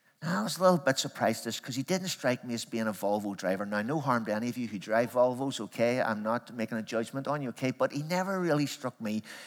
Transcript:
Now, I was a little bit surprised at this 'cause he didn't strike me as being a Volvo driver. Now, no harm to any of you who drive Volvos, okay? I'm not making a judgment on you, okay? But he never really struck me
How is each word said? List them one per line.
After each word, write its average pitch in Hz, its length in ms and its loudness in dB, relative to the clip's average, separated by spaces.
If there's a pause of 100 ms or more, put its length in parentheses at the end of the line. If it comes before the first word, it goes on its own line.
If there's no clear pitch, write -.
(240)
Now, 180 180 -2
I - 20 -2
was - 160 -4
a - 20 0
little 185 160 8
bit 131 220 2
surprised 113 400 0
at - 60 -10
this 113 140 -4
'cause - 140 -8
he 131 80 -2
didn't 185 280 0
strike 127 360 0
me 123 80 -4
as 117 100 -4
being 113 220 -2
a 107 80 0
Volvo 101 420 0
driver. 95 300 0
Now, 104 160 -2
no 139 180 -2
harm 123 260 2
to 107 100 0
any 117 140 -2
of 120 80 -6
you 120 100 -4
who 104 100 -6
drive 110 360 0
Volvos, 127 460 2
okay? 120 400 2
I'm 107 220 0
not 113 320 -2
making 113 240 -2
a 110 60 -4
judgment 117 440 -4
on 147 140 -2
you, 127 80 -4
okay? 131 220 -2
But - 200 0
he 147 120 -4
never 185 360 0
really 147 280 4
struck - 340 -6
me 107 220 -2 (240)